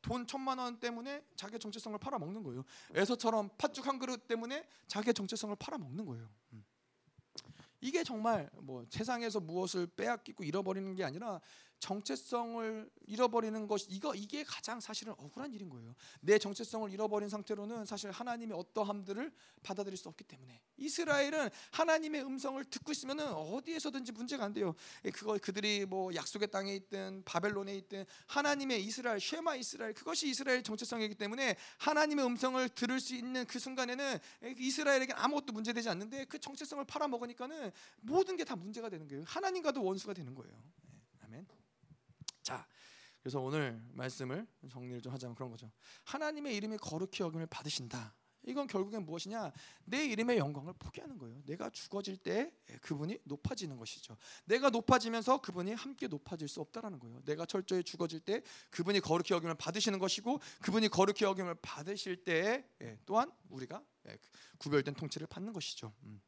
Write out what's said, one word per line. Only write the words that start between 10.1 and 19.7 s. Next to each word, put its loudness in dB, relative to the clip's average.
잃어버리는 0
게 0
아니라 -4
정체성을 -2
잃어버리는 4
것이, 2
이거, -2
이게 -4
가장 -6
사실은 -8
억울한 -8
일인 -8
거예요. -12
내 10
정체성을 0
잃어버린 0
상태로는 -4
사실 -6
하나님의 -4
어떠함들을 -2
받아들일 -4